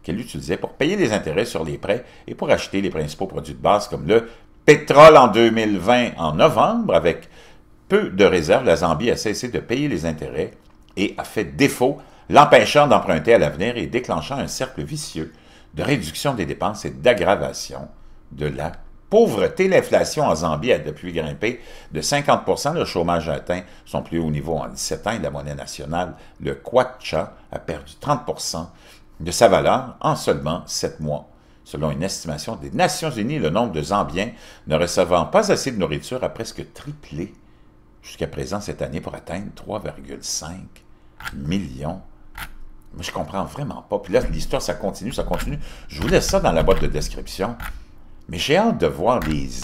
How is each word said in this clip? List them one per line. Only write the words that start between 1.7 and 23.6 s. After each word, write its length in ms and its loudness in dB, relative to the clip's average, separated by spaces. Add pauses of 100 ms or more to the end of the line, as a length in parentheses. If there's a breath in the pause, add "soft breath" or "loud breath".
prêts 300 -2 (200 loud breath)
et 80 -10
pour 160 -4
acheter 300 0
les 100 -2
principaux 360 -4
produits 280 -10
de 60 -14
base 260 4
comme 200 -8
le 240 2 (340 loud breath)
pétrole 540 10
en 100 8
deux 220 4
mille 280 0
vingt. 380 2
En 160 -2
novembre, 640 2
avec 340 0 (600 loud breath)
peu 200 2
de 160 2
réserves, 400 4
la 120 6
Zambie 340 0
a 80 2
cessé 300 -4
de 100 -6
payer 300 -2
les 180 -4
intérêts 460 -6 (440)
et 220 -2
a 60 -8
fait 200 -4
défaut, 540 0 (300 loud breath)
l'empêchant 600 8
d'emprunter 440 4
à 60 8
l'avenir 380 0
et 100 -4
déclenchant 500 -4
un 120 -6
cercle 340 -8
vicieux 500 -10 (420 soft breath)
de 100 -4
réduction 500 -2
des 120 -2
dépenses 380 -4
et 60 -6
d'aggravation 960 0 (440 soft breath)
de 140 -6
la 260 -6 (360)
pauvreté. 600 4
L'inflation 560 2
en 100 2
Zambie 380 0
a 80 4
depuis 320 -10
grimpé 480 -4 (320 loud breath)
de 80 -6
cinquante 440 2
pour 140 0
cent. 140 -2
Le 120 -2
chômage 440 0
a 60 -2
atteint 280 -6 (220 loud breath)